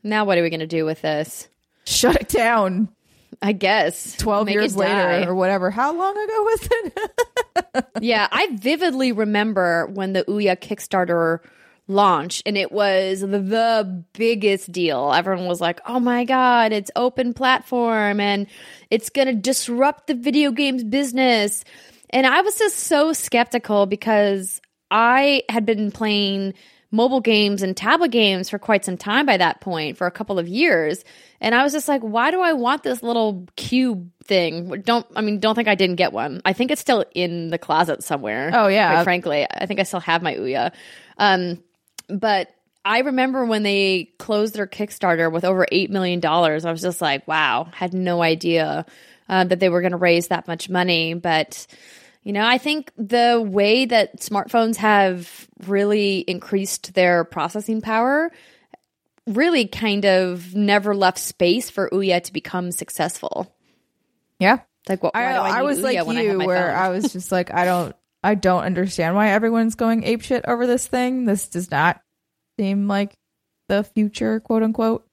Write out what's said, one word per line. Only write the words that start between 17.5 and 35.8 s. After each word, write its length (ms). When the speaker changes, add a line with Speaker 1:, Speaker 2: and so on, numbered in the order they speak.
Speaker 1:
and 260
it's 200
gonna 240
disrupt 720
the 80
video 380
games 320
business." 800
And 160
I 160
was 160
just 200
so 340
skeptical 760
because 720
I 600
had 160
been 240
playing 640
mobile 280
games 420
and 140
tablet 360
games 360
for 100
quite 260
some 120
time 300
by 100
that 240
point, 380
for 80
a 40
couple 280
of 100
years. 560
And 140
I 80
was 100
just 160
like, 140
"Why 280
do 100
I 140
want 280
this 200
little 440
cube 540
thing?" 560
Don't, 340
I 60
mean, 180
don't 160
think 140
I 60
didn't 220